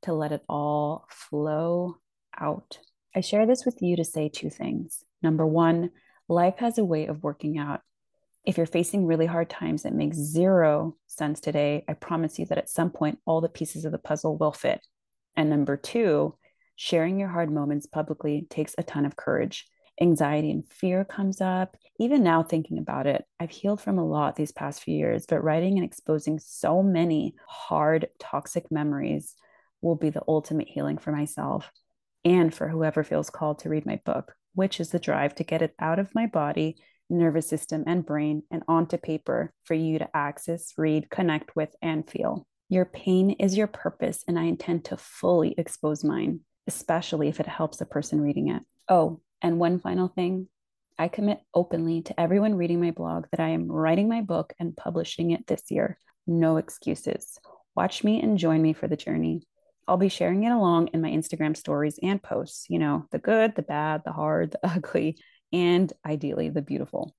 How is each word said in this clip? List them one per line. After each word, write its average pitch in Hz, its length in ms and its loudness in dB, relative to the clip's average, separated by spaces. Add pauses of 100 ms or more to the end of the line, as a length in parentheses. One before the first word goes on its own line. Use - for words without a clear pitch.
to 175 100 -4
let 156 200 -2
it 143 140 -6
all 147 640 -2
flow 165 880 -2 (420)
out. - 400 -6 (380)
I 190 60 0
share 208 240 2
this 247 180 2
with - 160 -2
you 175 160 2
to 165 80 0
say 151 240 -2
two - 220 -6
things. - 520 -8 (200)
Number 160 240 4
one, 170 440 4 (380)
life 175 300 4
has 233 180 0
a 220 80 4
way 160 220 0
of 156 160 -6
working 151 360 -4
out. 147 220 -4 (640)
If - 120 0
you're 165 100 2
facing 180 380 0
really 165 220 4
hard 170 240 0
times 156 320 -4
that - 120 -6
make 151 200 0
zero 160 800 4 (100)
sense 151 340 -4
today, 147 460 0
I 156 60 -6
promise 165 460 -4
you - 80 -4
that - 100 -2
at - 140 -4
some 175 200 0
point, - 360 -2
all 160 160 2
the 165 60 0
pieces - 360 -8
of 156 80 -4
the 156 60 -4
puzzle 151 400 -2
will 156 140 2
fit. - 280 -2 (560)
And 151 140 4
number 143 260 2
two, 151 600 0 (380)
sharing 175 440 0
your 196 100 -2
hard 170 220 -2
moments 147 360 -2
publicly 151 640 -4
takes - 300 -4
a 170 40 -4
ton 143 220 -2
of - 120 -4
courage. - 500 -2 (340)
Anxiety 151 500 4
and 151 160 -4
fear 190 380 0
comes 190 380 -4
up. 185 340 -2 (220)
Even 247 240 4
now, 165 200 6
thinking 160 360 -2
about 135 280 -4
it, 139 180 0 (140)
I've 170 120 -6
healed 202 320 -4
from 196 160 0
a 165 80 2
lot 151 300 0
these 151 160 -2
past 143 300 -8
few 156 140 -2
years, 151 300 0
but - 160 0
writing 165 340 2
and 180 80 2
exposing 156 540 -2
so - 440 0
many 170 520 2 (120)
hard, 156 600 0 (100)
toxic - 520 -6
memories 147 640 -2 (480)
will 170 140 2
be 156 120 0
the 151 180 -4
ultimate 156 420 0
healing 147 280 -4
for 151 160 -6
myself 147 580 -4 (540)
and 170 300 6
for - 140 -4
whoever 160 340 0
feels 151 260 -2
called 151 300 -4
to - 100 -10
read 151 160 -2
my - 220 -4
book, - 260 -4 (220)
which 190 260 0
is 170 100 -4
the 180 80 0
drive 147 360 0
to 160 100 -4
get 160 180 -2
it 160 180 -2
out 160 180 0
of 196 160 -4
my 226 120 2
body, 156 500 0 (340)
nervous 165 380 4
system, 156 380 -4
and 170 200 0
brain, 151 360 0 (100)
and 160 160 -6
onto 165 300 2
paper - 540 -4 (120)
for 165 100 -2
you 160 240 0
to - 180 -4
access, 147 600 -4
read, 156 340 2
connect 165 460 0
with, 156 260 -4
and 160 260 -4
feel. - 380 -4 (220)
Your 185 160 4
pain 190 460 2
is 190 260 2
your 214 100 2
purpose, - 640 -6
and 170 100 0
I 165 40 0
intend 165 420 -2
to 185 120 -8
fully 175 600 2
expose 151 480 -4
mine, 160 360 0 (260)
especially 165 640 -2
if 147 120 -4
it 151 60 0
helps - 320 -6
the - 80 -6
person 151 340 -2
reading 147 280 0
it. - 140 -4 (260)
Oh, 165 320 4 (200)
and 170 180 2
one 170 200 4
final 180 300 0
thing. 185 400 -2 (500)
I 165 100 0
commit 202 320 0 (140)
openly 165 480 0
to - 180 -6
everyone 202 360 4
reading 170 240 0
my 170 100 2
blog 165 400 -6
that - 80 -4
I 160 120 0
am 165 200 -2
writing 165 380 2
my 233 120 0
book 170 380 -4
and 170 180 -6
publishing 170 540 -4
it - 160 -2
this - 240 -2
year. - 260 -2 (300)
No 165 300 4
excuses. - 840 -6 (380)
Watch 180 260 0
me 214 180 2
and 214 160 2
join 160 240 4
me 160 120 4
for - 160 -4
the 151 80 -2
journey. 160 500 -2 (400)
I'll 185 100 4
be 190 120 4
sharing 185 340 0
it 233 80 2
along 175 380 4
in 165 120 0
my 160 100 0
Instagram 156 460 -2
stories 147 460 -2
and 196 200 0
posts, - 460 -6
you 170 120 0
know, 147 320 0
the 156 80 -2
good, 220 340 4
the 170 80 -2
bad, 156 420 -2
the 160 80 -6
hard, 156 380 0
the - 100 -8
<laughs> - 40 -6
ugly, 165 540 -2 (340)
and 175 380 4 (140)
ideally 151 460 -2
the 147 100 -2
beautiful. - 580 -6